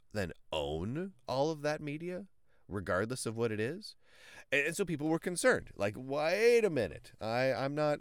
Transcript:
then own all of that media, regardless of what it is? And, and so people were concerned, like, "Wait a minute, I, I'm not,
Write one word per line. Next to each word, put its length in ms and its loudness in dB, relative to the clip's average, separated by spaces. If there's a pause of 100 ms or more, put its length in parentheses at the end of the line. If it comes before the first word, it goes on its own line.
(140)
then 180 -2 (220)
own 580 -4 (160)
all 240 0
of 120 -6
that 180 -2
media, 460 -8 (420)
regardless 560 -2
of 100 -4
what 160 0
it 80 -2
is? 380 -6 (540)
And, 160 4
and 80 -2
so 100 0
people 220 -2
were 100 4
concerned, 580 2
like, 220 0
"Wait 640 4
a 60 2
minute, 500 -2
I, 320 2
I'm 220 -2
not, 280 2